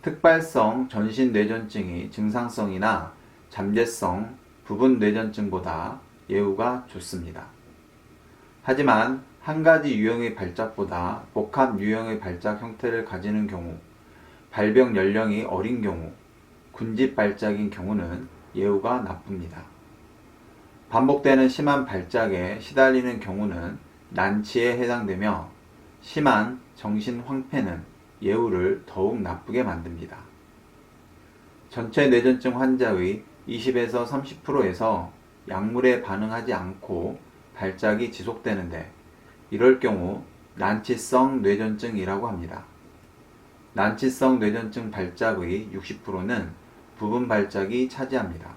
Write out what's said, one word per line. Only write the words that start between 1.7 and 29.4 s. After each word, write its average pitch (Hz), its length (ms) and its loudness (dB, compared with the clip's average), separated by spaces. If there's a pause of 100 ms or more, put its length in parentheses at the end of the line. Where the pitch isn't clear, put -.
증상성이나 107 1000 -2 (380)
잠재성 104 880 -2 (280)
부분 117 340 4
뇌전증보다 104 1000 -2 (300)
예후가 101 580 0
좋습니다. 90 600 -12 (1120)
하지만 131 600 2 (180)
한 156 220 -4
가지 147 340 6
유형의 117 380 0
발작보다 92 880 -6 (100)
복합 113 460 0
유형의 110 400 -2
발작 101 420 -4
형태를 113 440 -4
가지는 104 420 -2
경우, 87 280 -8 (760)
발병 110 440 4
연령이 104 460 2
어린 110 400 -4
경우, 85 300 -4 (600)
군집 120 440 0
발작인 104 540 0
경우는 92 580 -4 (260)
예후가 101 460 0
나쁩니다. 87 640 -8 (1300)
반복되는 131 580 6
심한 139 380 2
발작에 95 720 -2
시달리는 127 640 4
경우는 90 560 -6 (320)
난치에 107 720 0
해당되며 104 680 -2 (520)
심한 127 580 2 (160)
정신 110 460 -4
황폐는 123 600 -4 (400)
예후를 98 640 2
더욱 104 360 -2
나쁘게 98 420 -4